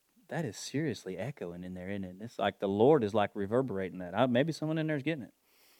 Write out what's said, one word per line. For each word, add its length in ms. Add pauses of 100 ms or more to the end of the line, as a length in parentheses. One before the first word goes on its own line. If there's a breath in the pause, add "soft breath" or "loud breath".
(280)
That 160
is 120
seriously 600
echoing 460
in 100
there, 140
isn't 160
it? 160
It's 180
like 220
the 80
Lord 340
is, 100
like, 220
reverberating 640
that. 160
Uh, 140
maybe 240
someone 260
in 80
there 100
is 60
getting 220
it. 100 (460 loud breath)